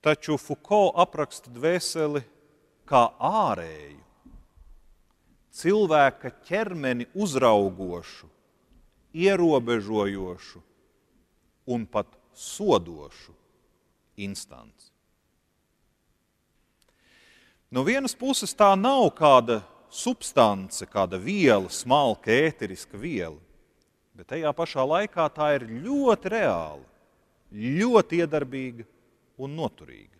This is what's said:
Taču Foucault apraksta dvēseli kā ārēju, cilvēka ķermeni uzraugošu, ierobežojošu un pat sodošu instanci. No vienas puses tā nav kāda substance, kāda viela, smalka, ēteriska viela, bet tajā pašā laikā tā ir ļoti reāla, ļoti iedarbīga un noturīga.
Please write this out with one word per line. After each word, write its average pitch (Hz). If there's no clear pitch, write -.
Taču 151
Foucault 196
apraksta -
dvēseli 151
kā 120
ārēju, 85
cilvēka 156
ķermeni 160
uzraugošu, 98
ierobežojošu 110
un 113
pat -
sodošu 85
instanci. 95
No 254
vienas 254
puses 254
tā 196
nav 233
kāda 123
substance, 104
kāda 95
viela, 120
smalka, 127
ēteriska 113
viela, 92
bet -
tajā 151
pašā 151
laikā 165
tā 151
ir 117
ļoti 226
reāla, 82
ļoti 170
iedarbīga 131
un 139
noturīga. 64